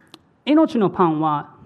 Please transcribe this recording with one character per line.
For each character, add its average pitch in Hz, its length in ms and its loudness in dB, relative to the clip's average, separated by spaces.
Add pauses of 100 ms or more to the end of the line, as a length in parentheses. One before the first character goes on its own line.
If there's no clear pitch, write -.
(440)
命 302 340 2
の 190 120 0
パ 180 140 0
ン 156 160 0
は 151 340 -4 (120)